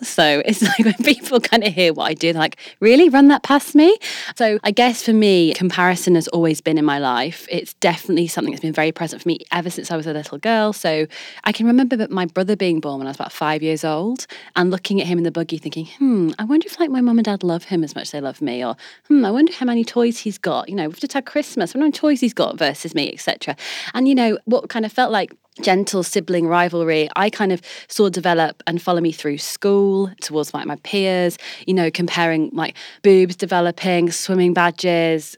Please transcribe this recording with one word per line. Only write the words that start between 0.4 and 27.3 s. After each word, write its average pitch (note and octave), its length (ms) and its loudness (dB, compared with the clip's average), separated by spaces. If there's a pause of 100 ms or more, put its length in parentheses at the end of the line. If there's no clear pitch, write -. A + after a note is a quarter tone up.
<laughs> - 40 -
it's - 180 -2
like A3+ 220 2
when A3 100 2
people C4 460 0
kind A3+ 240 0
of G3+ 100 -2
hear F3 180 4
what C#3+ 120 -6
I D#3 100 -2
do, E3 180 0
they're E3 80 -2
like, D#3 160 -2 (220)
"Really? C4+ 300 8
Run C#4 200 8
that C#4 140 6
past - 320 0
me?" E4+ 240 8 (380)
So G#3+ 260 2
I G#3 80 0
guess A#3+ 320 2
for A#3 100 2
me, G3 420 6
comparison F3+ 600 2
has D#3+ 140 2
always E3 320 0
been D#3+ 180 0
in D3+ 60 0
my C#3+ 160 0
life. C3 500 -4
It's - 240 -8
definitely F3 540 0
something C#3+ 240 -4
that's C#3 100 -12
been D#3+ 100 -4
very D#3 200 0
present D#3+ 300 -10
for - 40 -6
me E3 140 -2 (100)
ever F3 200 -4
since - 200 -10
I E3+ 60 -4
was D#3 100 -6
a D#3+ 60 -6
little D3 260 -10
girl. G#3+ 340 0
So D#3 360 -2 (340)
I G#3 80 4
can A3 160 0
remember B3 300 4
that G#3+ 160 -2
my F#3 140 -2
brother F#3 280 0
being F3+ 240 0
born D3 140 -6
when C3+ 140 -8
I - 20 -8
was C#3 80 -10
about - 160 -10
five D#3 300 -2
years D#3+ 240 -2
old F3+ 400 -4 (280)
and F3+ 160 2
looking F#3+ 300 -2
at D#3+ 60 -2
him F3+ 100 0
in E3+ 80 0
the E3 60 -2
buggy E3 260 -6
thinking, D#3+ 300 -10 (100)
"Hmm, G#3+ 420 2
I A3 60 -6
wonder D4+ 220 2
if, - 120 -12
like, E4 120 0
my C4 100 0
mum A#3+ 160 4
and A3+ 80 4
dad G3+ 180 -4
love E3+ 220 -2
him E3+ 180 -2
as D3 120 -6
much - 80 -10
as - 80 -14
they D3 100 -10
love C#3 220 -8
me," B2 200 -4
or, A#2+ 140 -4 (320)
"Hmm, C#4+ 160 4
I G3 60 0
wonder D4 200 4
how - 140 -8
many A#3 180 0
toys A#3 360 0
he's G3+ 180 -8
got. C#3+ 320 -4
You F#3 60 -10
know, D#3+ 140 -4
we've E3+ 120 -12
just - 140 -8
had C4+ 100 -4
Christmas. A#3+ 460 -4
I B3+ 80 -6
wonder D4 60 2
how - 20 4
many D4 60 2
toys D4 280 0
he's A#3+ 140 0
got - 240 -2
versus D3+ 360 -4
me," C#3+ 160 0
et - 80 -16
cetera. - 380 -6 (380)
And, B3+ 120 0
you C#4 80 4
know, A3+ 300 2
what A#3+ 240 -2
kind A3 160 -6
of G#3 80 -8
felt B3 180 0
like G3+ 220 -2 (300)
gentle F#3+ 400 2
sibling E3+ 440 -2
rivalry, E3 680 0
I G#3 140 0